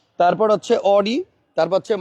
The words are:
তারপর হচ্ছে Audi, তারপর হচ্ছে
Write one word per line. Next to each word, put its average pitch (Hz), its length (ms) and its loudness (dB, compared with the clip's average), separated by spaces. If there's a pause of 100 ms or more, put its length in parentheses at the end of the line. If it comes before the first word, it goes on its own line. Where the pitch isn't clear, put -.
(200)
তারপর 175 360 2
হচ্ছে - 180 -2 (200)
Audi, 208 240 0 (400)
তারপর 170 220 0
হচ্ছে 214 220 -4